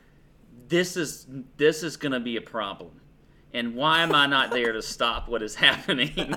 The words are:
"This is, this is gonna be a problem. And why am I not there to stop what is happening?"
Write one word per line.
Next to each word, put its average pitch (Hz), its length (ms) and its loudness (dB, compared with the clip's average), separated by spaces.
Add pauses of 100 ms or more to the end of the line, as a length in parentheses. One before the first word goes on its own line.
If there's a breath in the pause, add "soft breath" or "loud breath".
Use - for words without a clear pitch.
(680 soft breath)
"This 180 280 2
is, - 280 -6 (320)
this 156 280 4
is 156 120 -6
gonna 135 220 -2
be 117 180 -4
a 107 40 -4
problem. 98 500 -8 (640 soft breath)
And 120 240 -4
why 156 260 4
am 165 120 2
I 143 120 6
not 135 240 2
there 117 220 0
to 110 100 -4
stop 117 460 -2
what 113 140 -4
is 107 120 -8
happening?" 147 840 0